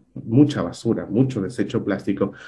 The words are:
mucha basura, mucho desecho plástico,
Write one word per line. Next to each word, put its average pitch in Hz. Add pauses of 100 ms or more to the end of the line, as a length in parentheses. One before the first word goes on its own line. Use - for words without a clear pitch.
(140)
mucha 131
basura, 90
mucho 120
desecho 98
plástico, 98 (140)